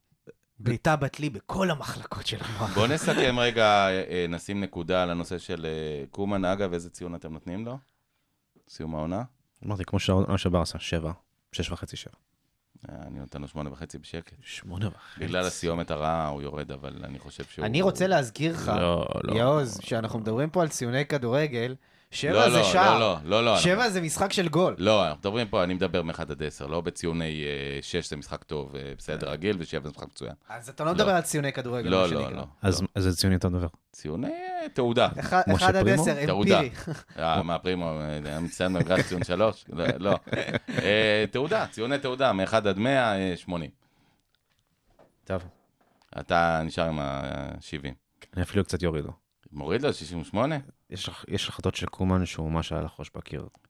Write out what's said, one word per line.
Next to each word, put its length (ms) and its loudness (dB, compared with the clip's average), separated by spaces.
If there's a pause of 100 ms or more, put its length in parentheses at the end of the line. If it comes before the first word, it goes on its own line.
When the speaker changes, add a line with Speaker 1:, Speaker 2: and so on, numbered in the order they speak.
(580)
Speaker 1:
בעיטה 380 0
בת 240 -4
לי 100 -2
בכל 400 -4
המחלקות 560 -8
של 140 -4
הנוער. 340 -6
Speaker 2:
בוא 120 4
נסכם 520 2
רגע, 260 4
אה, 460 6
אה, 180 0
נשים 320 -4
נקודה 420 0
על 80 0
הנושא 280 -4
של, 280 -6
אה, 440 -4
קומן. 340 -2
אגב, 280 2
איזה 180 -4
ציון 240 -10
אתם 180 -10
נותנים 320 -8
לו? 140 -8 (880)
סיום 260 -8
העונה? 280 -2 (440)
Speaker 3:
אמרתי, 180 -4
כמו 140 0
שהעונה 400 2
של 100 0
ברסה, 300 0
שבע, 340 -4 (400)
שש 180 -4
וחצי, 260 -10
שבע. 160 -14 (760)
Speaker 2:
אה, 60 -16 (120)
אני 120 -12
נותן 220 -12
לו 80 -10
שמונה 240 -8
וחצי 260 -12
בשקט. 420 -12
Speaker 3:
שמונה 480 -8
וחצי. 320 -14
Speaker 2:
בגלל 240 0
הסיומת 460 -2
הרעה 380 0
הוא 140 -6
יורד, 300 -8
אבל 320 -12
אני 140 -12
חושב 260 -14
שהוא 220 -6
Speaker 1:
אני 160 2
רוצה 240 2
להזכיר 460 2
לך, 240 -2
Speaker 3:
לא, 300 2 (180)
לא. 100 0
Speaker 1:
יעוז, 480 2
שאנחנו 360 -4
מדברים 320 0
פה 120 2
על 60 2
ציוני 380 -2
כדורגל, 680 0 (380)
שבע 200 -2
Speaker 2:
לא, 180 8
Speaker 1:
זה 80 6
Speaker 2:
לא, 60 6
Speaker 1:
שער. 340 6
Speaker 2:
לא, 260 4
לא, 60 -2
לא, 140 6
לא, 140 6
Speaker 1:
שבע 160 4
Speaker 2:
אנחנו 180 2
Speaker 1:
זה 80 0
משחק 320 0
של 160 2
גול. 300 4
Speaker 2:
לא, 280 6
אנחנו 140 -2
מדברים 280 -2
פה, 160 2
אני 100 0
מדבר 280 0
מאחד 280 -6
עד 120 -6
עשר, 240 -6
לא 140 -2
בציוני, 640 -4
אה, 380 -6
שש 280 -4
זה 60 -8
משחק 280 -10
טוב, 320 -8
אה, 220 -10
בסדר, 320 -6
רגיל, 280 -2
ושבע 260 -6
זה 60 -8
משחק 160 -14
מצוין. 260 -12 (160)
Speaker 1:
אז 200 -14
אתה 160 -8
לא 60 2
Speaker 2:
לא. 60 0
Speaker 1:
מדבר 140 4
על 120 4
ציוני 300 -2
כדורגל, 380 -4
Speaker 2:
לא, 100 6
Speaker 1:
מה 60 6
Speaker 2:
לא, 140 0
Speaker 1:
שנקרא. 160 -4
Speaker 2:
לא. 80 -8 (180)
Speaker 3:
אז, 200 2
Speaker 2:
לא. 120 -2
Speaker 3:
אז 80 0
זה 140 4
ציוני 200 4
אתה 120 2
מדבר? 180 0 (260)
Speaker 2:
ציוני, 360 -6
אה, 440 -6
תעודה. 360 4 (120)
Speaker 1:
אחד, 260 2
Speaker 3:
משה 180 4
Speaker 1:
אחד 120 6
עד 80 4
Speaker 3:
פרימו? 180 6
Speaker 1:
עשר, 240 0
Speaker 2:
תעודה. 340 4
Speaker 1:
אמפירי. 140 -2 (440)
Speaker 2:
אה, 240 2
מה, 160 -2
פרימו, 320 -2 (100)
אה, 240 -4
היה 160 -6
מצטיין 320 -2
במגרש 340 4
ציון 180 -2
שלוש? 440 2
לא, 160 -4 (140)
לא. 160 2 (360)
Speaker 1:
<laughs> 320 -4
Speaker 2:
אה, 480 4
תעודה, 360 0
ציוני 320 -2
תעודה, 340 2
מאחד 340 2
עד 120 2
מאה, 400 2
אה, 180 0
שמונים. 340 -6 (1500)
Speaker 3:
טוב. 180 -4 (760)
Speaker 2:
אתה 440 4
נשאר 240 -2
עם 140 -2
השבעים. 920 -6 (400)
Speaker 3:
אני 80 -2
אפילו 220 0
קצת 180 -4
יוריד 220 0
לו. 80 -10 (400)
Speaker 2:
מוריד 300 -2
לו, 100 2
שישים 280 -6
ושמונה? 360 0 (340)
Speaker 3:
יש 180 -8
הח-, 200 -14
יש 200 -2
החלטות 260 -2
של 120 -6
קומן 400 2
שהוא 260 -4
ממש 200 -2
היה 100 -2
לחוש 320 -10
בקיר. 320 -10 (240)